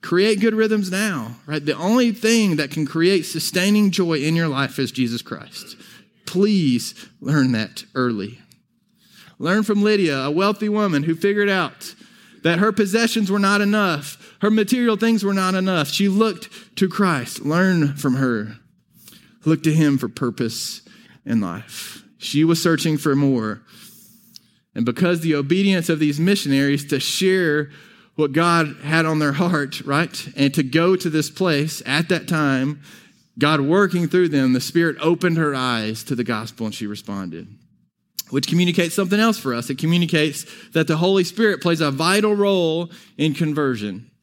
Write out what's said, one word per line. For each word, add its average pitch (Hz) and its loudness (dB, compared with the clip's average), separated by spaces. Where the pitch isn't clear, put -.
Create 196 2
good 220 2
rhythms 214 0
now, 175 -4
right? 147 -6
The 147 -2
only 226 2
thing 214 2
that 143 -2
can 156 -2
create 165 2
sustaining 190 2
joy 165 0
in 151 0
your 165 2
life 135 -4
is 131 -2
Jesus 117 -2
Christ. - -16
Please 180 0
learn 135 2
that 110 -4
early. 113 -4
Learn 196 0
from 202 2
Lydia, 196 2
a 135 -4
wealthy 202 0
woman 196 0
who 160 -2
figured 202 0
out - -4
that 165 2
her 214 4
possessions 214 0
were 202 2
not 202 2
enough. 202 -2
Her 208 2
material 220 2
things 226 0
were 196 0
not 185 0
enough. 185 0
She 196 0
looked 202 -2
to 190 2
Christ. 170 -2
Learn 165 2
from 131 0
her. 117 -2
Look 156 2
to 156 2
him 151 4
for 127 -2
purpose - -6
in 113 0
life. - -10
She 147 0
was 165 2
searching 160 0
for 143 0
more. 123 0
And 113 -2
because 170 0
the 160 0
obedience 180 0
of 160 0
these 147 0
missionaries 143 2
to 139 -2
share 165 0
what 143 0
God 165 2
had 160 2
on 156 0
their 143 0
heart, 147 -2
right, - -4
and 139 0
to 147 0
go 165 2
to 185 -4
this 151 -2
place 156 -2
at 151 -2
that 180 -2
time, 147 -2
God 147 2
working 175 2
through 180 2
them, 135 2
the 127 2
Spirit 165 0
opened 165 0
her 147 0
eyes 113 -4
to 135 -6
the 117 -4
gospel 113 -6
and 107 -8
she 110 -10
responded, 98 -10
which 135 -2
communicates 170 0
something 196 0
else 220 2
for 131 -4
us. 120 -6
It 135 -6
communicates 160 0
that 160 0
the 156 0
Holy 185 2
Spirit 208 0
plays 170 0
a 151 0
vital 196 2
role 175 0
in 151 2
conversion. 135 -4